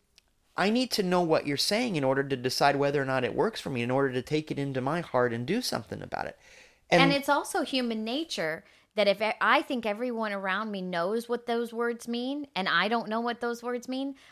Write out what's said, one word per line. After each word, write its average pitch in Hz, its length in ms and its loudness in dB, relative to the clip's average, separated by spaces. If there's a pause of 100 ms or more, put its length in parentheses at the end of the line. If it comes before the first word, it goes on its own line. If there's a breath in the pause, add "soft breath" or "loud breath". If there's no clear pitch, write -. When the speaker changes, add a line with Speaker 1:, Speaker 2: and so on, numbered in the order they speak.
(560)
Speaker 1:
I 190 140 2
need 247 220 2
to 214 100 2
know 180 200 4
what 160 240 4
you're 143 100 0
saying 214 400 0
in 139 80 2
order 135 180 4
to 139 140 0
decide 135 400 2
whether 143 260 2
or 131 40 -2
not 131 180 0
it 110 100 -2
works 170 260 0
for 170 100 -8
me, 123 120 -2
in 120 80 0
order 135 220 2
to 127 100 -2
take 156 280 -2
it 139 80 -2
into 139 220 -2
my 147 200 0
heart 123 320 2
and 120 140 -4
do 214 140 0
something 113 420 -6
about - 240 -6
it. - 120 -12 (520 soft breath)
And 247 120 6
Speaker 2:
And 277 100 6
it's 277 160 0
also 311 340 0
human 233 420 -2
nature 220 600 -4 (320 soft breath)
that 202 120 4
if 196 120 2
e-, 220 200 0
I 254 220 4
think 240 220 -4
everyone 220 480 -4
around 196 380 -2
me 196 100 -4
knows 185 480 -2
what 233 180 -4
those 233 260 -2
words 233 340 -4
mean, 254 480 -4
and 185 140 0
I 170 180 4
don't 220 220 0
know 220 100 -2
what 233 220 -4
those 233 240 -4
words 247 240 -6
mean, 269 260 -4 (180 loud breath)